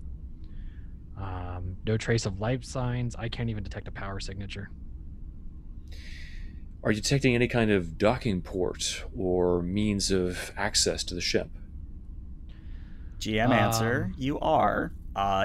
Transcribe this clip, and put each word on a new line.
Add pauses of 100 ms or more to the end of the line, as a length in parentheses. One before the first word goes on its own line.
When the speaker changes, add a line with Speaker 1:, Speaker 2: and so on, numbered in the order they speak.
(1200)
Speaker 1:
Um,
no
trace
of
life
signs.
I
can't
even
detect
a
power
signature. (2000)
Speaker 2:
Are
you
detecting
any
kind
of
docking
port (100)
or
means
of
access
to
the
ship? (1700)
Speaker 3:
G
M
answer,
Speaker 1:
Um,
Speaker 3:
you
are. (220)
Uh,